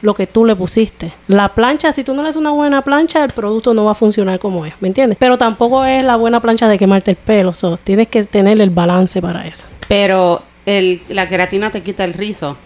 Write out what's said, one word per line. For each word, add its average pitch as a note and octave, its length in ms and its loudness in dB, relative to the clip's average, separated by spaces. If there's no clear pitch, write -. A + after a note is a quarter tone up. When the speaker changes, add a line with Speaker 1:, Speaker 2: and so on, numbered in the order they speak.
Speaker 1:
lo G#3 100 2
que F#3+ 140 -4
tú A3+ 180 2
le A3 100 4
pusiste. F#3 560 -4
La G3 220 2
plancha, C#4+ 420 0
si C#4 120 -6
tú C4 100 -4
no C#4 80 -4
le D#4 80 -4
haces D#4 100 -6
una D4+ 120 -2
buena D4 320 0
plancha, D4+ 400 0
el C4 80 -2
producto A3 420 -2
no G#3+ 120 2
va G#3+ 80 2
a - 20 -2
funcionar G3+ 420 0
como F#3 300 -4
es, D#3 120 -12
¿me F#3+ 80 -4
entiendes? A3 320 0
Pero B3+ 200 2
tampoco A#3+ 460 0
es C4 200 0
la A#3+ 120 2
buena A#3 220 2
plancha A3+ 280 2
de G#3 100 4
quemarte G3 340 2
el F3+ 60 0
pelo, F#3+ 380 0
so, E3+ 280 -2
tienes G#3 260 2
que G#3+ 160 0
tener G#3 360 2
el G3 80 4
balance F3 540 0
para F3 240 -8
eso. - 200 -14
Speaker 2:
Pero F#3+ 560 2
el, F#3 420 0
la F#3+ 180 -4
queratina F#3+ 440 -2
te G3+ 100 -8
quita F#3+ 220 -8
el F3 100 -4
rizo. F3 420 -8